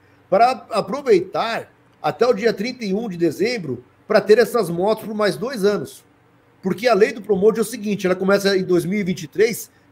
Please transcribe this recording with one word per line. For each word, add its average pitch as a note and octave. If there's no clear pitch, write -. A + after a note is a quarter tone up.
para A#3
aproveitar G#3
até F3+
o B3
dia G#3+
trinta A3+
e F#3+
um A#3
de F3+
dezembro E3
pra G#3
ter G#3+
essas A3+
motos F#3+
por G#3+
mais G3+
dois A3
anos. G3
Porque F#3
a A3+
lei A#3+
do B3
Promote G3+
é -
o G#3
seguinte, G#3
ela F3+
começa G3
em F#3+
dois E3+
mil G3
e G3+
vinte E3+
e -
três, G#3+